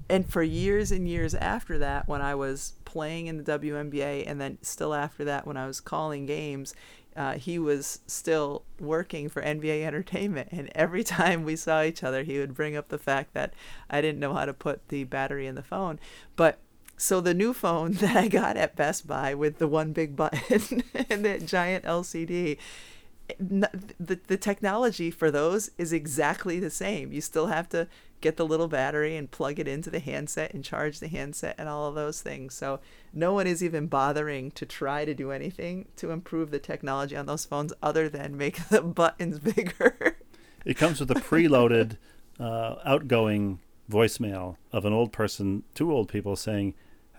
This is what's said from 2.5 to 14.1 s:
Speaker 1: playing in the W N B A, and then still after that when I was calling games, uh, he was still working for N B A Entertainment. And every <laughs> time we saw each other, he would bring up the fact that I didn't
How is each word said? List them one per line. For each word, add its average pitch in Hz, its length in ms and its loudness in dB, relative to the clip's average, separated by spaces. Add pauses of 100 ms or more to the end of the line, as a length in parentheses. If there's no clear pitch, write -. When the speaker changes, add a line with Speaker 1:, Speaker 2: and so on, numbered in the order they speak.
Speaker 1:
playing 165 440 -4
in 160 100 -6
the 147 60 -8
W 147 340 -2
N 147 120 -4
B 143 120 -2
A, 143 240 -2
and 143 160 -6
then 139 200 -6
still 151 320 -4
after 147 300 -4
that 143 240 -2
when 147 80 -8
I 131 100 -6
was 135 140 -8
calling 156 460 -4
games, 143 500 -6 (400)
uh, 135 180 -4
he 170 260 -4
was 147 480 0
still 151 560 0 (160)
working 156 500 -2
for - 120 -6
N 151 180 -2
B 151 100 -2
A 156 160 0
Entertainment. 170 680 -4
And 170 240 -8
every 175 280 2
<laughs> - 180 -2
time 165 240 4
we 156 100 -2
saw 160 260 2
each 160 220 0
other, 131 200 0
he 139 160 -4
would 139 140 -4
bring 151 220 -2
up 147 140 -6
the 147 80 -4
fact 135 380 0
that 135 180 -4 (360)
I 143 120 2
didn't 151 180 0